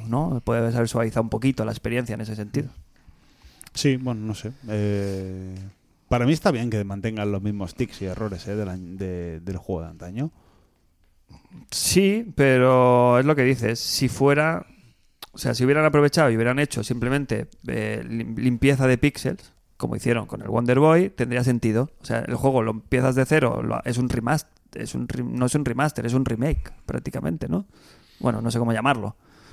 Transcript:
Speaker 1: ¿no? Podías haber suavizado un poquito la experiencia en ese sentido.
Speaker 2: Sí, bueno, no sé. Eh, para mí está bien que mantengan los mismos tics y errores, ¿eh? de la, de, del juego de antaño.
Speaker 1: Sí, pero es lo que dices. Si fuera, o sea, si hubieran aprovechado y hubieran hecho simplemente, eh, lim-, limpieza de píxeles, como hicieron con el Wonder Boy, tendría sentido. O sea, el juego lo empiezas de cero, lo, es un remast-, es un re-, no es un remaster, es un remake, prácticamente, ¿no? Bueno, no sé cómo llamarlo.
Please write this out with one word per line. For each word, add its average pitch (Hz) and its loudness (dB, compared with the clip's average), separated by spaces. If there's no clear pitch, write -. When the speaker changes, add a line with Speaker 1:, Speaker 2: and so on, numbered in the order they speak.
Speaker 1:
¿no? 131 -2
Podías 117 2
haber 117 2
suavizado 113 0
un 113 -2
poquito 123 0
la 107 -4
experiencia 113 -4
en 113 -6
ese 107 -8
sentido. 107 -6
Speaker 2:
Sí, 135 2
bueno, 123 -4
no 107 -4
sé. 107 -10
Eh, 98 -4
para 123 2
mí 151 4
está 165 2
bien 120 -2
que 107 -2
mantengan 104 -4
los 101 -2
mismos 101 -4
tics - -6
y - -6
errores, 92 -6
¿eh? 101 -4
de 107 -4
la, 92 -8
de, 90 -8
del 92 -8
juego 90 -6
de 80 -12
antaño. 90 -8
Speaker 1:
Sí, 196 2
pero 127 6
es 131 2
lo 151 2
que 139 2
dices. 117 0
Si - -2
fuera, 147 2
o - -20
sea, 120 -2
si 123 0
hubieran 151 4
aprovechado 147 6
y 113 2
hubieran 120 2
hecho 143 -2
simplemente, 120 -2
eh, 110 -4
lim-, 113 -6
limpieza 127 2
de 127 4
píxeles, - -2
como 117 -6
hicieron 113 -2
con 104 -12
el 107 -10
Wonder 120 2
Boy, 160 6
tendría 120 -2
sentido. 120 2
O - -20
sea, 117 -2
el 123 -4
juego 131 2
lo 113 0
empiezas 127 0
de 131 4
cero, 123 2
lo, 113 -2
es 120 -2
un 123 0
remast-, 123 -2
es - -10
un 123 -4
re-, 127 -6
no 120 -2
es 123 0
un 147 0
remaster, 127 -2
es 120 -2
un 131 2
remake, 123 -2
prácticamente, - -6
¿no? 190 -2
Bueno, 113 0
no 117 -2
sé 113 -2
cómo 117 0
llamarlo. 110 0